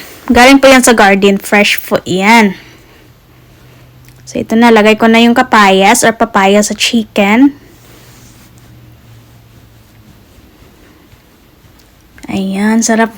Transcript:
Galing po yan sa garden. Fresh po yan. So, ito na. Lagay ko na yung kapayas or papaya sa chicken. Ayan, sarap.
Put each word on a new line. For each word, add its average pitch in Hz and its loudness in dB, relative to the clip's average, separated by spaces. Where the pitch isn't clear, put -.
Galing 254 4
po 269 2
yan 262 2
sa 247 2
garden. 202 2
Fresh 202 -4
po - -6
yan. 196 0
So, - -12
ito 226 -6
na. 233 4
Lagay 214 2
ko 226 0
na 226 2
yung 233 2
kapayas 208 2
or 226 0
papaya 208 0
sa 208 -8
chicken. 226 0
Ayan, 202 -4
sarap. 226 -2